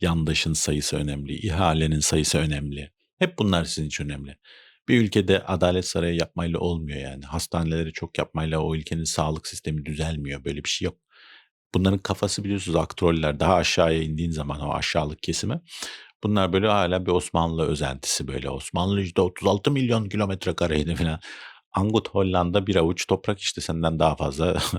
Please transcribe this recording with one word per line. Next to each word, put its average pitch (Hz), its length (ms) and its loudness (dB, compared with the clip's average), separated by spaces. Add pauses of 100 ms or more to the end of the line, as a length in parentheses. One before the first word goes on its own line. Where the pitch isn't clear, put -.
Yandaşın 82 520 0
sayısı 76 440 -2
önemli. 71 360 -4
İhalenin 80 640 2
sayısı 78 380 2
önemli. 71 540 -2 (280)
Hep 180 200 -2
bunlar 92 260 2
sizin 78 220 -4
için 73 180 -6
önemli. 69 320 -10 (500)
Bir 127 140 6
ülkede 98 440 4
Adalet 90 420 2
Sarayı 85 280 0
yapmayla 85 440 -2
olmuyor 80 400 -4
yani. 69 260 -10
Hastaneleri 82 680 -2
çok - 240 -8
yapmayla 80 420 -2
o 80 160 0
ülkenin 80 280 -4
sağlık 78 440 -2
sistemi 76 380 -6
düzelmiyor. 73 600 -6
Böyle 73 180 -6
bir - 60 -4
şey - 160 -4
yok. - 120 -4 (760)
Bunların 95 260 4
kafası, - 440 -2
biliyorsunuz, 95 320 -2
aktroller. 80 640 2
Daha 87 160 6
aşağıya 82 480 4
indiğin 80 280 -2
zaman 71 300 -6
o 73 120 -4
aşağılık 76 500 -2
kesime, 101 380 -4 (640)
bunlar 98 300 2
böyle 98 140 4
hala 92 380 2
bir 90 60 2
Osmanlı 82 560 2
özentisi 69 600 -2
böyle. 67 220 -6
Osmanlı 101 520 -2
işte 92 200 0
otuz 92 260 0
altı 98 240 4
milyon 117 380 2
kilometre 95 460 -2
kareydi 80 400 2
falan. 80 240 0 (520)
Angut 107 380 2
Hollanda 92 580 2
bir 98 80 0
avuç 87 320 2
toprak, - 320 0
işte - 220 -6
senden 82 380 -2
daha 80 160 4
fazla 78 460 0 (180)